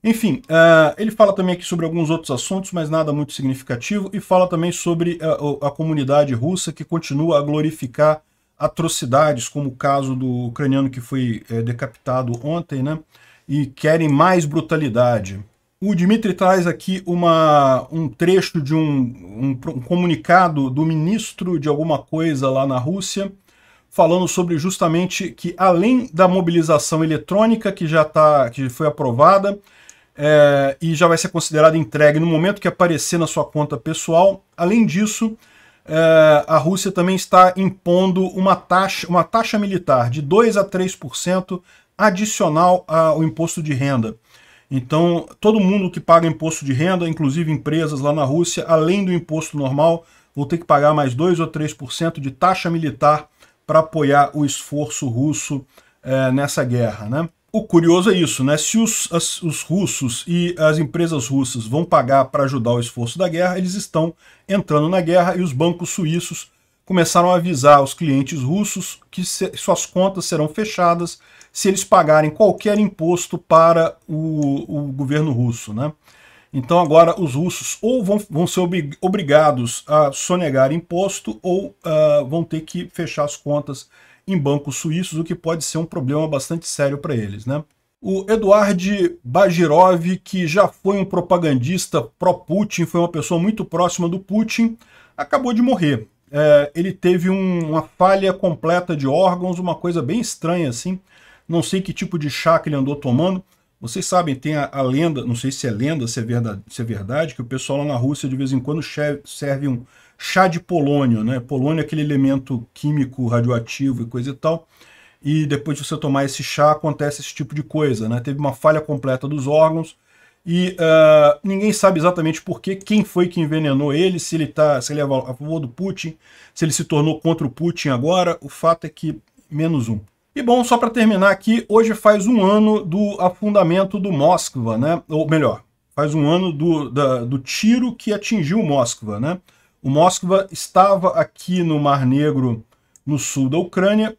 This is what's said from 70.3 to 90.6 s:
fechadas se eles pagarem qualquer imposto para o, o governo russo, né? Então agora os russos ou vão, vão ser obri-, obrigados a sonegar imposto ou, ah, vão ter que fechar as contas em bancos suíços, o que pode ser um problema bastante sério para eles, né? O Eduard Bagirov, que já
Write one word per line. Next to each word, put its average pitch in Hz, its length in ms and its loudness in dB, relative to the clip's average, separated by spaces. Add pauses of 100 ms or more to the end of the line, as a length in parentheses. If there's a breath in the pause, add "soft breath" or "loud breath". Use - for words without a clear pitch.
fechadas 175 720 -2 (320 soft breath)
se - 160 -2
eles 190 160 0
pagarem 156 460 4
qualquer 214 500 2
imposto 175 580 -2
para 165 580 4 (120)
o, 156 600 -2
o 143 240 -6
governo 143 400 -2
russo, 117 420 -2
né? 139 180 -4 (600 soft breath)
Então 147 280 0
agora 165 400 6
os 139 160 -4
russos - 460 -4
ou 240 220 0
vão, 208 160 0 (100)
vão 165 180 -2
ser - 140 -2
obri-, 175 380 -4
obrigados 147 880 2
a 151 240 2
sonegar 139 600 0
imposto 180 720 -6
ou, 185 420 -4
ah, 151 440 2
vão 160 160 -4
ter 160 180 -6
que 175 300 -12
fechar 151 340 -6
as 147 120 -10
contas - 520 -6 (380 soft breath)
em 190 100 -2
bancos 143 400 -2
suíços, 160 420 -4
o 165 40 -4
que 165 120 -6
pode 160 280 -6
ser - 140 -6
um 196 80 -4
problema 151 420 -4
bastante 156 400 -6
sério 143 300 -2
para 139 180 -6
eles, 104 300 -8
né? 147 180 -4 (380)
O 190 300 -4
Eduard 202 880 2
Bagirov, 170 800 4 (220)
que 185 240 -4
já 180 220 2